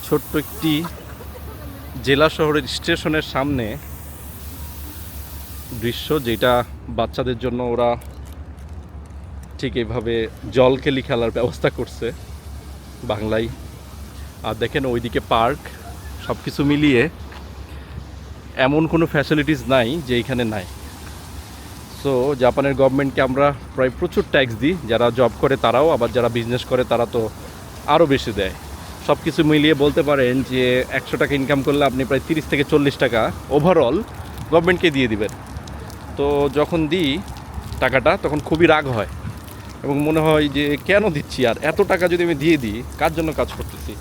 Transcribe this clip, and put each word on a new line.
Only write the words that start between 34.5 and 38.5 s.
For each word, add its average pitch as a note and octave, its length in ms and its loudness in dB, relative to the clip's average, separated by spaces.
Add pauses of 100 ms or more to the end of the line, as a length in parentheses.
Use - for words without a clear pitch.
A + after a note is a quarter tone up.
গভর্নমেন্টকে E3+ 440 4
দিয়ে B2+ 180 2
দিবেন। G#2 180 -2 (840)
তো C#3+ 80 0 (280)
যখন D3 340 2
দিই D#3 240 2 (720)
টাকাটা, C3 280 4 (120)
তখন D3+ 240 0
খুবই E3 260 4